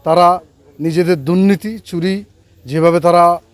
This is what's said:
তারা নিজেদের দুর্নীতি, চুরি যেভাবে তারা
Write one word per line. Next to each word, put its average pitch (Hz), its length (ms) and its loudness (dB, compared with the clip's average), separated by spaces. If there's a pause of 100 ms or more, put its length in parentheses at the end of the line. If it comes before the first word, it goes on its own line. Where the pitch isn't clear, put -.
তারা 175 360 2 (400)
নিজেদের 165 460 -4
দুর্নীতি, 196 540 -2
চুরি 190 440 -6 (420)
যেভাবে 160 340 0
তারা 175 400 2 (140)